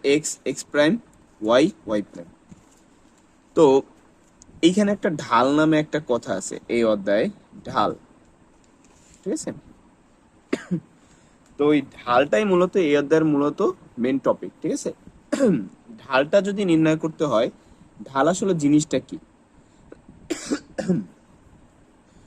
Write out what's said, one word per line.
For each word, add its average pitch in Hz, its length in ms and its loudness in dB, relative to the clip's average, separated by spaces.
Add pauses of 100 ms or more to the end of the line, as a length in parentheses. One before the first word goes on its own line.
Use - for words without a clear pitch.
(140)
এক্স, 151 180 -2 (180)
এক্স - 220 -8
প্রাইম, 151 220 2 (520)
ওয়াই, 123 200 4 (220)
ওয়াই 107 140 -2 (100)
প্রাইম। - 180 -18 (1300)
তো 165 100 6 (1040)
এইখানে 202 280 2
একটা 202 140 -4 (140)
ঢাল 120 240 2 (120)
নামে 156 240 2
একটা 151 160 -6 (120)
কথা 117 280 -4
আছে - 160 -12 (200)
এই 117 80 0 (100)
অধ্যায়ে, 101 320 0 (440)
ঢাল, 107 220 -2 (1300)
ঠিক 202 160 -6
আছে? - 120 -12 (2000)
তো 143 40 -2 (100)
ওই 151 80 4 (160)
ঢালটাই 147 560 2
মূলত 180 220 2 (160)
এই 143 120 4
অধ্যায়ের 160 320 2
মূলত 143 260 0 (440)
মেইন 131 220 0
টপিক, 98 260 -4 (100)
ঠিক 170 160 -6
আছে? - 140 -8 (1120)
ঢালটা 143 360 0 (100)
যদি 202 140 -4 (100)
নির্ণয় 160 320 2
করতে 165 280 -6
হয়, 113 160 2 (600)
ঢাল 135 260 0
আসলে 190 200 -2 (100)
জিনিসটা 147 340 2 (100)
কি? - 100 -14 (3000)